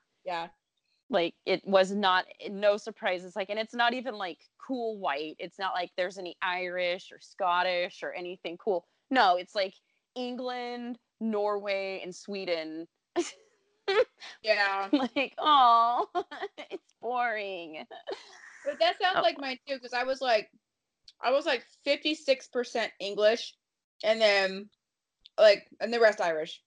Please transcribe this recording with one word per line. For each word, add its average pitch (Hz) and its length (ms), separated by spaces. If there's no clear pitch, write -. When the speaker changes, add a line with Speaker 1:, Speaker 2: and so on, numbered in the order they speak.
Speaker 1:
yeah. 170 220
Speaker 2:
like, 175 240
it 185 200
was 190 280
not, 190 320
no 208 260
surprises. 185 640
Like, 196 120
and 208 80
it's 220 160
not 240 200
even, 247 220
like, 185 240
cool 233 340
white. 156 400
It's 180 180
not 190 160
like 180 220
there's 180 220
any 180 240
Irish 180 680
or - 100
Scottish 180 800
or 151 100
anything 175 440
cool. 185 280
No, 208 280
it's, 185 180
like, 202 200
England, 247 840
Norway, 202 800
and 180 120
Sweden. 165 720
<laughs> 349 120
Speaker 1:
Yeah. 196 520
Speaker 2:
Like, 262 460
aw, 247 680
<laughs> 349 100
it's - 300
boring. 208 840
Speaker 1:
But 285 140
that 339 220
sounds 381 180
Speaker 2:
Oh. - 20
Speaker 1:
like 302 180
mine 262 180
too, 277 100
'cause 240 160
I 247 100
was, 262 180
like, 233 280
I 233 100
was, 277 140
like, 262 200
fifty-six 294 640
percent 240 540
English, 208 540
and 226 180
then, 196 480
like, 202 300
and 220 120
the 233 60
rest 214 220
Irish. 165 460